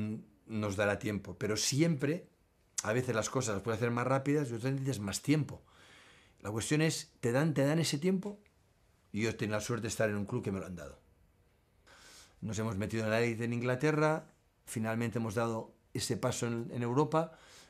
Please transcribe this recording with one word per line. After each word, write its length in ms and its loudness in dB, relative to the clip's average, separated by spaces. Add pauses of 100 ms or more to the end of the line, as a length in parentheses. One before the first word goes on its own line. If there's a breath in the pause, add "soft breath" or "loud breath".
(460)
nos 300 -2
dará 220 2
tiempo. 380 -4
Pero 220 -2
siempre, 720 0 (520)
a 120 0
veces 200 2
las 140 0
cosas 280 0
las 60 -4
puedes 160 0
hacer 120 0
más 160 0
rápidas 440 2
y 40 -4
otras 180 -2
necesitas 280 -2
más 200 -4
tiempo. 420 0 (800 loud breath)
La 100 -6
cuestión 300 2
es, 400 0
¿te 120 2
dan, 200 4
te 140 4
dan 140 4
ese 180 0
tiempo? 420 0 (720)
Y 120 0
yo 120 0
tengo 160 -2
la 80 0
suerte 220 -2
de 60 -4
estar 200 2
en 80 0
un 80 -2
club 180 -2
que 100 -2
me 60 -2
lo 60 -6
han 120 -10
dado. 220 -12 (1400 loud breath)
Nos 180 -4
hemos 200 -2
metido 260 -2
en 60 2
la 100 4
élite 240 0
en 80 0
Inglaterra, 800 2 (320)
finalmente 540 -2
hemos 160 -2
dado 400 -2 (180)
ese 240 -2
paso 300 0
en, 260 -4
en 100 -4
Europa, 540 2 (340 loud breath)